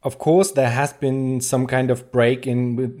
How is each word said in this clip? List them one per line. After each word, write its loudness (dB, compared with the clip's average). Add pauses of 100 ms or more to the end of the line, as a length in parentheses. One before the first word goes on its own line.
Of -4
course, 4
there 2
has -2
been -2
some -2
kind 0
of -4
break 2
in, -2 (220)